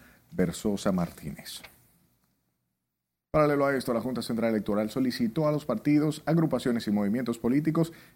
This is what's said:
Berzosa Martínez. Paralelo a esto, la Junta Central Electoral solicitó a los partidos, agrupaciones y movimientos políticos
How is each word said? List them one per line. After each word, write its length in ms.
Berzosa 640
Martínez. 680
Paralelo 340
a 100
esto, 160
la 80
Junta 220
Central 300
Electoral 360
solicitó 580
a 60
los 140
partidos, 580
agrupaciones 640
y 40
movimientos 480
políticos 540